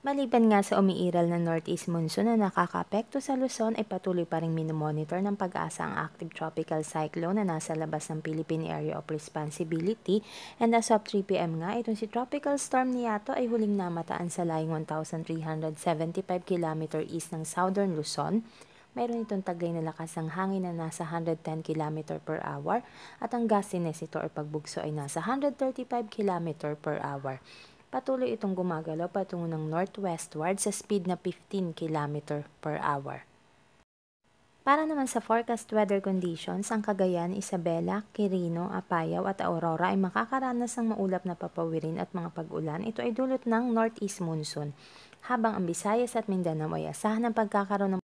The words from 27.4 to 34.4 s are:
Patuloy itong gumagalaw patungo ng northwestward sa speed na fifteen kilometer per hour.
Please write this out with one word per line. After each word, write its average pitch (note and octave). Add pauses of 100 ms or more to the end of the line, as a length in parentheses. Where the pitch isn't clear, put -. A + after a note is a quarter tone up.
Patuloy B3+
itong G3
gumagalaw E3
patungo F#3
ng D#3
northwestward F3+
sa G3+
speed G3
na F3+
fifteen F3+
kilometer D3 (140)
per D3+
hour. C#3 (1400)